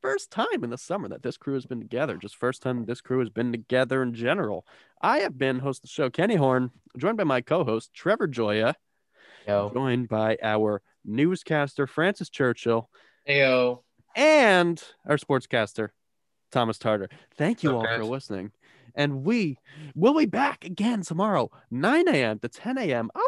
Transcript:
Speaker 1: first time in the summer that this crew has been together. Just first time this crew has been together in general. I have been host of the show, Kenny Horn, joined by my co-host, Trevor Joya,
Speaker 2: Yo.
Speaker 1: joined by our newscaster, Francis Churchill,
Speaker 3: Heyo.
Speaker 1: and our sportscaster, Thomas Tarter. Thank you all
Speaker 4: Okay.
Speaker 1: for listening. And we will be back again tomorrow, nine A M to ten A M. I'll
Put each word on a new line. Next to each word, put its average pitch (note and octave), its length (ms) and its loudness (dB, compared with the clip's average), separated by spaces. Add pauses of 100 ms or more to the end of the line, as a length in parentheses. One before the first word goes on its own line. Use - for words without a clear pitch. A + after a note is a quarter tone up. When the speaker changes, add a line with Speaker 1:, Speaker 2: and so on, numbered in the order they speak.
Speaker 1:
first - 280 -4
time B3+ 360 -2
in A#2 40 -6
the B2 80 -8
summer F#3 300 -6
that - 160 -12
this A#2+ 140 -6
crew C#3 160 -6
has C3 120 -4
been B2 140 -8
together. A2+ 380 -4
Just G2+ 180 -14
first - 260 -4
time B2 240 -2
this A#2+ 140 -6
crew B2+ 200 -2
has A#2 100 0
been A#2+ 240 -2
together B2+ 500 0
in B2 100 -2
general. A#2 540 -4 (340)
I B3 180 2
have - 180 -4
been C3 220 0
host C3+ 200 -4
of - 40 -20
the - 100 -20
show, C3+ 160 0
Kenny G3 260 0
Horn, B2+ 360 4 (260)
joined F#3 200 0
by G#3 60 0
my C3+ 160 2
co-host, B2 540 -2
Trevor G3 340 0
Joya, A2+ 480 2 (720)
Speaker 2:
Yo. G2+ 260 0
Speaker 1:
joined B2 360 0
by A2 340 0
our G#2+ 380 0 (240)
newscaster, C#3+ 840 0
Francis F3 420 -2
Churchill, A#2 600 0 (400)
Speaker 3:
Heyo. B2+ 540 2 (320)
Speaker 1:
and G#3+ 680 6 (240)
our D3 100 2
sportscaster, A#2 720 -2 (600)
Thomas A2+ 260 0
Tarter. G#2 300 -2 (300)
Thank F3 260 -2
you D3 140 2
all A2+ 80 -2
Speaker 4:
Okay. A2+ 100 -2
Speaker 1:
for A2 80 -4
listening. G#2+ 480 -6 (460)
And C#3+ 280 -2
we G3 320 0 (360)
will A3 240 4
be D4+ 80 4
back - 380 -2
again G3+ 380 -2
tomorrow, F3 500 0 (180)
nine A#3+ 380 2
A D3+ 160 4
M A2 160 0
to A#2+ 80 -8
ten C4 300 -6
A F#3 160 -2
M. A#2 200 -2
I'll A#4 140 -2